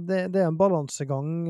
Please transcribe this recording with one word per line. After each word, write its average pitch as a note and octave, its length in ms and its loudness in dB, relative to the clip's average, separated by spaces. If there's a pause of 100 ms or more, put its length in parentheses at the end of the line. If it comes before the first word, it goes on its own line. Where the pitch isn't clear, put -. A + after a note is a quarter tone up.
det, F#3 140 0 (120)
det G3 60 4
er F3 80 4
en D#3+ 100 -2
balansegang, D3 680 0 (220)